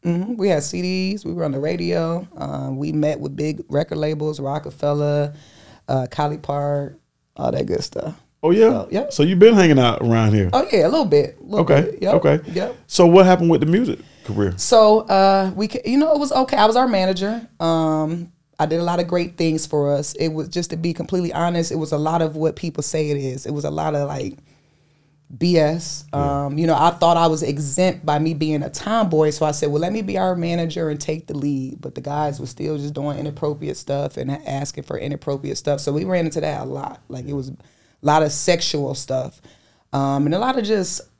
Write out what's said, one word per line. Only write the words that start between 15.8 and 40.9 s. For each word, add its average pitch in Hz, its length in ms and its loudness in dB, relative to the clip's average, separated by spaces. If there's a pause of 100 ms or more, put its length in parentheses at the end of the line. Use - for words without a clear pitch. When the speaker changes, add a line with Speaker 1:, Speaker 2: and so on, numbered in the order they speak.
Speaker 1:
you 254 120 2
know, 311 160 4
it 294 60 2
was 277 140 -2
okay. 262 240 2
I 208 80 6
was 220 100 4
our 254 120 4
manager. 196 600 0 (140)
Um, 165 720 0 (260)
I 156 60 2
did 165 160 -2
a - 20 -2
lot 175 160 0
of 170 80 -2
great 170 300 -2
things 160 280 0
for 143 300 0
us. 147 200 -4
It 165 140 -2
was, 156 200 -6
just 175 220 -6
to 165 60 -6
be 165 160 -2
completely 175 380 -4
honest, 170 400 -2
it 151 60 -4
was 156 160 -4
a 147 40 -2
lot 160 240 0
of 156 140 -2
what 156 220 -2
people 156 260 -6
say 156 260 -2
it 147 80 -2
is. 135 280 -6
It 131 60 -6
was 147 120 -4
a 147 80 -4
lot 156 240 -2
of, 143 140 -2
like, 131 260 -8 (1000)
B 175 200 2
S. 160 560 -2
Speaker 2:
Yeah. 143 320 -2
Speaker 1:
Um, 143 140 -4
you 165 80 0
know, 160 80 4
I 156 160 4
thought 170 260 2
I 165 100 4
was 156 160 0
exempt 151 600 -2
by 151 140 0
me 160 140 0
being 151 300 -2
a 139 60 -8
tomboy, 170 640 0
so 151 140 -2
I 151 60 2
said, 147 200 -2
"Well, 151 100 0
let 180 100 -2
me 220 100 -4
be 196 160 -4
our 185 180 0
manager 170 540 -2
and 147 100 -4
take 156 280 -6
the 156 100 -8
lead." 135 440 -4
But - 140 -12
the - 60 -10
guys 147 380 -4
were - 80 -10
still 151 300 -6
just 143 160 -8
doing 143 240 -6
inappropriate 147 600 -8
stuff 139 400 -6
and 131 140 -6
asking 139 520 -8
for - 140 -10
inappropriate 139 600 -6
stuff. 143 220 -4
So 143 120 -4
we 151 140 -2
ran 180 200 0
into 160 160 -4
that 147 200 -4
a 131 40 -8
lot. 139 440 -10
Like, 127 180 -12
it 139 60 -8
was 135 160 -6
a - 60 -12 (460)
lot 151 200 2
of 147 100 0
sexual 147 640 -2
stuff, 131 460 -8 (500)
um, 139 360 0
and 156 80 0
a 190 40 0
lot 262 200 0
of 208 60 -4
just 202 360 -2 (180)